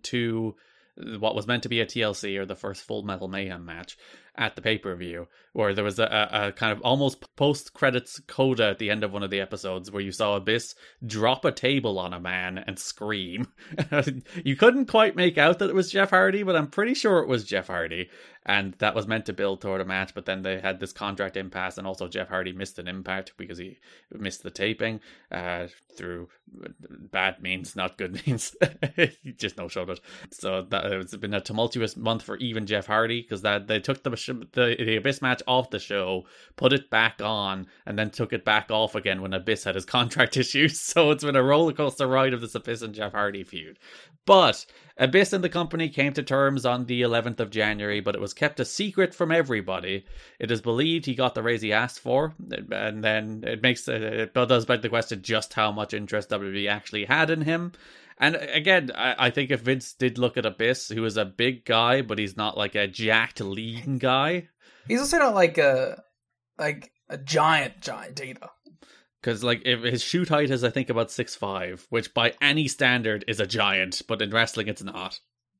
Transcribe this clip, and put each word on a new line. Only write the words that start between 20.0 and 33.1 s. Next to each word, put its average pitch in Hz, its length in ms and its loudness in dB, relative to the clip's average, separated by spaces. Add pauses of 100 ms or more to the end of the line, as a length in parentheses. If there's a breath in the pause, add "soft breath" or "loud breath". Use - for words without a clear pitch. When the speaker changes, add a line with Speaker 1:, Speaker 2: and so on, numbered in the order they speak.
Speaker 1:
but 98 100 -10
then 95 180 -4
they 95 180 -4
had 95 180 -2
this 95 140 -8
contract 98 440 -6
impasse, 92 400 -6
and 98 100 -10
also 92 200 -6
Jeff 90 220 -6
Hardy 92 240 -4
missed 95 260 -10
an 90 80 -12
Impact 95 500 -8
because 90 220 -12
he 92 200 -14 (340 soft breath)
missed 104 320 -10
the - 60 -10
taping, 110 500 -2 (320 loud breath)
uh, 87 340 -6 (300)
through 87 320 -10 (840 soft breath)
bad 95 300 -2
means, 92 320 -8
not 92 240 -6
good 92 240 -8
<laughs> - 40 -12
means. 123 280 -2 (400)
He 156 380 0
just - 260 -8
no-showed 90 320 -6
it. 87 100 -8 (300 loud breath)
So 95 400 -4
that, 98 160 -2
it's 95 300 -6
been 101 180 -6
a 98 60 -2
tumultuous 113 560 -2
month 113 260 -2
for 104 140 -10
even 110 300 -6
Jeff 101 200 -2
Hardy, 113 380 0